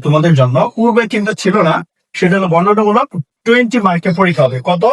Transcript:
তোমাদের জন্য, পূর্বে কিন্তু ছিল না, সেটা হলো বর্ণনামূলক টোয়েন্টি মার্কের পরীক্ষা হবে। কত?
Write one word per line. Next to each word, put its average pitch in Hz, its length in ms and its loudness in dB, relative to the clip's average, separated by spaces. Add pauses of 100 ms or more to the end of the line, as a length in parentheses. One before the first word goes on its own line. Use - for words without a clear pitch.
তোমাদের 156 300 2
জন্য, 127 220 2 (160)
পূর্বে 226 340 0
কিন্তু 208 240 -4 (100)
ছিল 190 220 0
না, 165 120 0 (400)
সেটা 180 200 0
হলো 190 160 -2
বর্ণনামূলক 208 560 0 (360)
টোয়েন্টি 247 360 0
মার্কের 185 360 -2
পরীক্ষা 175 300 0
হবে। 127 120 -4 (120)
কত? 175 240 0